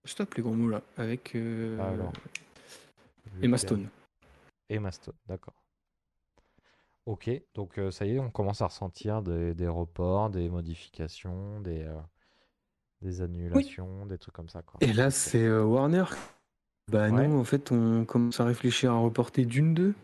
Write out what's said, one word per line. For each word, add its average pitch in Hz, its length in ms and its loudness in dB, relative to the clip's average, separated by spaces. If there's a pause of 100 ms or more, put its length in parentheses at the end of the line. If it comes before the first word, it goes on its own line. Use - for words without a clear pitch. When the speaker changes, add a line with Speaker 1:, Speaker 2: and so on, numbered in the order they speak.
Speaker 1:
stop - 300 -6
les 117 80 -2
gros 113 120 0
mots 117 160 2
là. 107 120 -2 (140)
Avec, 120 380 -6
euh, 113 460 -4
Speaker 2:
Alors, 92 320 -4 (1300)
Speaker 1:
Emma 123 140 4
Speaker 2:
lequel ? - 20 0
Speaker 1:
Stone. 104 300 -2 (800)
Speaker 2:
Emma 104 240 -4
Stone, - 220 -16 (140)
d'accord. - 260 -12 (1500)
Ok, 110 240 -6 (240)
donc, 101 240 -8
euh, 95 120 0
ça 101 140 -6
y 110 120 2
est, - 20 2
on 127 120 -2
commence 101 300 -2
à 101 60 2
ressentir 104 560 -4
des, 85 320 0
des 85 140 -2
reports, 90 600 0
des 87 220 -2
modifications, 87 1120 -8
des, 82 240 -6
euh, 78 100 -10 (1040)
des 92 220 -4
annulations, 92 800 -2
Speaker 1:
Oui. 101 60 -12
Speaker 2:
des 92 100 -8
trucs - 160 -18
comme 82 160 -14
ça, 82 120 -12
quoi. - 200 -20
Speaker 1:
Et 117 100 4
là, 120 140 4
Speaker 2:
Ok. 135 60 2
Speaker 1:
c'est, - 320 2
euh, 110 200 4
Warner. 143 400 4 (840)
Bah 107 180 4
Speaker 2:
Ouais. 127 200 6
Speaker 1:
non, 147 120 4
en 117 40 0
fait, 143 280 0
on 113 320 4
commence 120 360 0
à 120 40 6
réfléchir 120 480 2
à 117 60 4
reporter 117 480 2
Dune 143 260 4
deux. 185 300 4